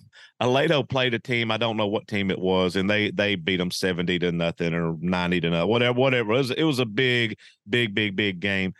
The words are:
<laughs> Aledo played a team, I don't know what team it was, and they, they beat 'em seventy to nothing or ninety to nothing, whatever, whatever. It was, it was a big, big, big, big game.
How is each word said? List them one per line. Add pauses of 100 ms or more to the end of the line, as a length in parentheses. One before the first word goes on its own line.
(200)
<laughs>
Aledo
played
a
team,
I
don't
know
what
team
it
was,
and
they,
they
beat
'em
seventy
to
nothing
or
ninety
to
nothing,
whatever,
whatever.
It
was,
it
was
a
big, (320)
big,
big,
big
game.